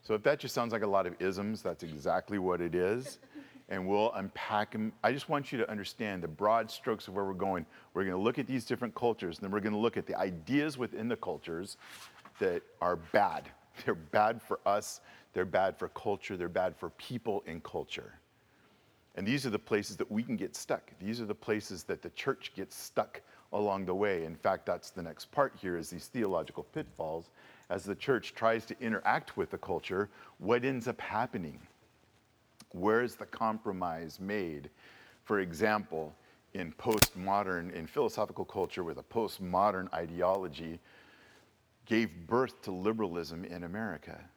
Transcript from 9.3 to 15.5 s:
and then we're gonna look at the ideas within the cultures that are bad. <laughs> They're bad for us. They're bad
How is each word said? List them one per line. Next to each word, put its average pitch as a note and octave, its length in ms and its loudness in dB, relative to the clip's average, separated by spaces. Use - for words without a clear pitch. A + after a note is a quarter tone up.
and - 40 -8
then F#2+ 80 -2
we're G#2 80 2
gonna G#2 160 0
look A2 220 4
at F2+ 80 -2
the F#2 100 -4
ideas G2+ 640 0
within A2+ 300 -4
the A#2+ 80 0
cultures E2+ 640 -6
that F2 240 2
are F2 160 4
bad. E2 540 2
<laughs> - 180 -18
They're A2+ 120 2
bad G#2+ 440 2
for - 280 -4
us. G#2 340 0
They're F#2 120 2
bad F#2+ 340 4